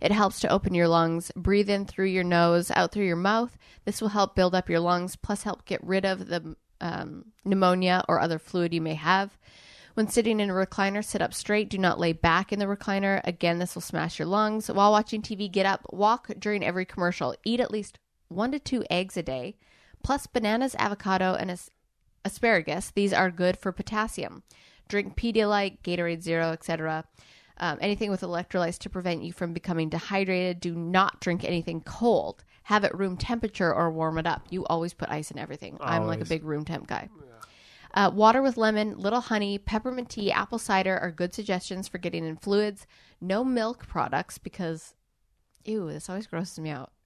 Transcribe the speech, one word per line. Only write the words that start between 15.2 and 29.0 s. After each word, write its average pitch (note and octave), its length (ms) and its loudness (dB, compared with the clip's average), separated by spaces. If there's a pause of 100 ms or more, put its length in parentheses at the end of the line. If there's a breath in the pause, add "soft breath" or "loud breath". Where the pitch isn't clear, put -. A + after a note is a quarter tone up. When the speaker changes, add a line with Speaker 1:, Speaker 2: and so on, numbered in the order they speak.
Speaker 1:
T G#3+ 140 -8
V, G3+ 140 -4
get F#3+ 160 2
up, G3 260 0
walk G#3+ 380 2 (100)
during G#3 240 -2
every F#3 220 -2
commercial. F3 500 -2 (100)
Eat A#3 160 2
at - 100 -2
least G#3 280 -8 (300)
one G#3 240 -2
to D4 60 -4
two B3 300 -2
eggs F#3 280 -2
a E3+ 60 -2
day, C3 320 -8 (480 soft breath)
plus C#4 240 -2
bananas, A#3 520 0
avocado, F#3+ 560 0
and F#3 160 -2
as-, - 180 -12 (560)
asparagus. F#3 640 0
These G3+ 220 2
are F#3 180 4
good F3+ 260 2
for F#3+ 140 -4
potassium. G#3+ 720 -6 (460 soft breath)
Drink G3 260 -2
Pedialyte, G#3 680 0
Gatorade E3+ 380 -2
Zero, E3 300 0
et D#3+ 120 -8
cetera. D#3+ 420 -4 (520 soft breath)
Um, D#3+ 240 -2
anything G3+ 280 0
with F#3+ 120 -2
electrolytes F3 580 -2
to G3 100 -12
prevent F3 340 -4